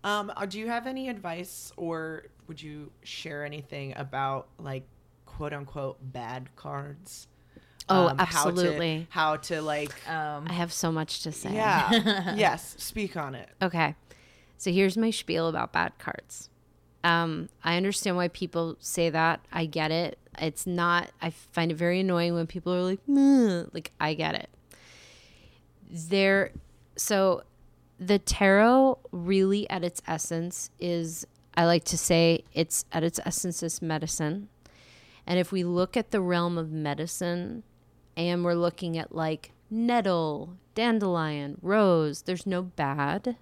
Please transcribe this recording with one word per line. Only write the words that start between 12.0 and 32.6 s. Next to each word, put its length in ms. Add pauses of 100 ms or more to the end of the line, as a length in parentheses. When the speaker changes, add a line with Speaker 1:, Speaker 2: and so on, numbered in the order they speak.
Speaker 2:
<laughs> 20
Speaker 1:
Yes. 440
Speak 380
on 180
it. 140 (120)
Speaker 2:
Okay. 340 (640)
So 140
here's 260
my 140
spiel 360
about 260
bad 260
cards. 500 (540)
Um, 460 (140)
I 140
understand 380
why 120
people 520
say 320
that. 300 (100)
I 140
get 260
it. 260 (220)
It's 280
not, 420 (120)
I 100
find 400
it 40
very 240
annoying 360
when 120
people 260
are 100
like, 240
"Meh." 560 (100)
Like, 260
I 160
get 200
it. 140 (1400)
There, 640 (440)
so 480 (560)
the 200
tarot 800 (120)
really 580
at 140
its 220
essence 640 (100)
is, 460 (300)
I 100
like 200
to 120
say, 460 (100)
it's 380